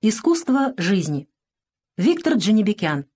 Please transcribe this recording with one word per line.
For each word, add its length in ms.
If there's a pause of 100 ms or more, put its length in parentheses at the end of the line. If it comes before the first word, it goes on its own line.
Искусство 720
жизни. 500 (720)
Виктор 380
Джанибекян. 720 (100)